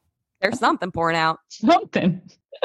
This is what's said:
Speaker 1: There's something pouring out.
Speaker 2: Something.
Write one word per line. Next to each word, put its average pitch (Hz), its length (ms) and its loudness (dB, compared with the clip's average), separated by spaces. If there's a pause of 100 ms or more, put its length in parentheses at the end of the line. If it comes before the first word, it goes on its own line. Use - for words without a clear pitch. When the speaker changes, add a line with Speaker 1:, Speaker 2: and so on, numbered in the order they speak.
(420)
Speaker 1:
There's 220 180 -2
something 220 320 -2
pouring 165 260 -2
out. 160 220 0 (100)
Speaker 2:
Something. 220 720 0 (440)